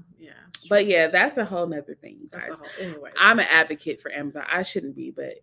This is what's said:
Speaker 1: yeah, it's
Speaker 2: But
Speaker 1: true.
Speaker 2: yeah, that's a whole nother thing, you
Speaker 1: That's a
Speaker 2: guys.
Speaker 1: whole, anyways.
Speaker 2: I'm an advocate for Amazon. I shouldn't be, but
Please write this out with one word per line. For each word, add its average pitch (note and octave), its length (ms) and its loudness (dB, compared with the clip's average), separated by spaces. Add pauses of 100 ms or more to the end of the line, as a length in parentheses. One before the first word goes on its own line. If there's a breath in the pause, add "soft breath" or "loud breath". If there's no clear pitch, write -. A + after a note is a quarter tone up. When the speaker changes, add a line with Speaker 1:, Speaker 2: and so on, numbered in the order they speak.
(180)
Speaker 1:
yeah, D#3+ 140 -20 (160)
it's - 220 -18
Speaker 2:
But G3+ 140 6
Speaker 1:
true. G#3 100 0
Speaker 2:
yeah, E3 140 6
that's G3+ 300 2
a A3+ 60 0
whole F3 240 -4
nother D3+ 280 -10
thing, - 260 -20
you - 100 -18
Speaker 1:
That's - 140 -14
a - 60 -10
Speaker 2:
guys. D#3+ 60 -12
Speaker 1:
whole, E3 300 -12
anyways. D3 300 -14
Speaker 2:
I'm G#3+ 220 6
an F3 100 2
advocate D#3 520 2
for - 120 -12
Amazon. D3 360 -8
I F3+ 140 -2
shouldn't C#3 320 -8
be, C3+ 160 -12
but C3+ 300 -10